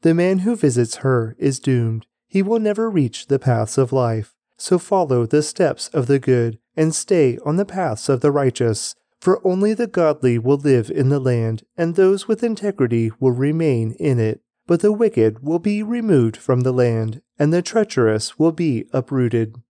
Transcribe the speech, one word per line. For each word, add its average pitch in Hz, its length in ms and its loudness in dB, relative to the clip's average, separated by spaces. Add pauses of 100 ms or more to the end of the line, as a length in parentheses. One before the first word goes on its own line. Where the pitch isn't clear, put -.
The 214 120 4
man 185 320 2
who 233 100 0
visits 123 420 0
her 120 420 -2
is 135 200 -2
doomed. 117 460 -2 (220)
He 190 160 0
will 220 160 0
never 220 320 -2
reach 131 340 -2
the 135 140 0
paths 117 360 -2
of 131 160 0
life. 117 440 -2 (200)
So - 220 -2
follow 147 480 0
the 147 160 2
steps - 460 -2
of 135 180 -2
the 139 140 2
good 120 400 0 (180)
and 160 160 0
stay 143 500 0
on 147 120 -2
the 196 100 0
paths 170 420 -6
of 131 140 0
the 147 80 2
righteous. 127 640 -2 (260)
For - 240 0
only 196 300 0
the 226 140 -2
godly 151 500 0
will 127 200 0
live 135 340 0
in 135 180 0
the 143 100 0
land, 117 440 -2 (120)
and 170 200 -2
those 190 320 2
with 220 160 -2
integrity 135 760 -2
will 131 120 2
remain 131 640 -2
in 139 260 -2
it. 110 220 -2 (260)
But 170 140 2
the 208 100 2
wicked 127 500 2
will 151 160 -2
be 208 240 -2
removed 208 560 0
from 127 240 0
the 127 100 0
land, 117 520 0 (160)
and 147 120 2
the 175 120 0
treacherous 117 720 0
will 160 140 4
be 156 420 -2
uprooted. 120 640 -2 (140)